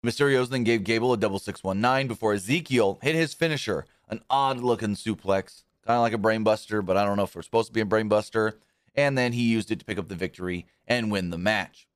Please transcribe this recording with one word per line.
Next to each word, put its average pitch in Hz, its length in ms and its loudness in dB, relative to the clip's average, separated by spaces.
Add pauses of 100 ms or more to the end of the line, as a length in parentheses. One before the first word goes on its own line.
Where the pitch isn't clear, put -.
Mysterios 127 460 2
then 127 140 -2
gave 113 200 2
Gable 113 300 2
a - 20 0
double 98 220 0
six - 260 -10
one 95 160 -2
nine 131 280 2
before 107 260 0
Ezekiel 110 680 0
hit 151 120 0
his 160 180 0
finisher, 135 540 -2 (200)
an 120 220 -10
odd-looking 123 680 0
suplex, 95 680 -4 (200)
kinda 120 160 2
like 117 120 2
a 113 60 -2
brainbuster, 107 680 0
but 92 140 2
I 104 80 2
don't 101 100 0
know 101 80 2
if - 100 -8
we're 85 60 -12
supposed 113 280 0
to - 40 -20
be 110 80 0
a 107 60 0
brainbuster. 107 720 0 (360)
And 143 220 2
then 123 160 0
he 120 100 -2
used 113 280 2
it 107 80 -2
to - 60 -16
pick 98 140 -6
up 82 100 -8
the 95 60 -8
victory 90 520 -6 (200)
and 113 240 0
win 92 200 -2
the 85 80 -6
match. 98 580 -2